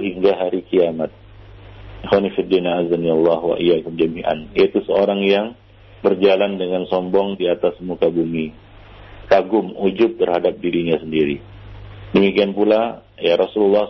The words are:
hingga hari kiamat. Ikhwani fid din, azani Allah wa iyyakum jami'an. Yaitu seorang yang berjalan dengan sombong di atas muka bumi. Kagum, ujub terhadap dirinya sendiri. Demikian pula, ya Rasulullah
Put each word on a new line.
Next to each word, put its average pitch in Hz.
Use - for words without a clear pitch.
hingga 95
hari 90
kiamat. 82
Ikhwani 101
fid 90
din, 90
azani 85
Allah 82
wa 85
iyyakum 82
jami'an. 80
Yaitu -
seorang 98
yang 101
berjalan 98
dengan 92
sombong 95
di 92
atas 85
muka 87
bumi. 82
Kagum, 95
ujub 98
terhadap 87
dirinya 85
sendiri. 78
Demikian 98
pula, 107
ya 85
Rasulullah 101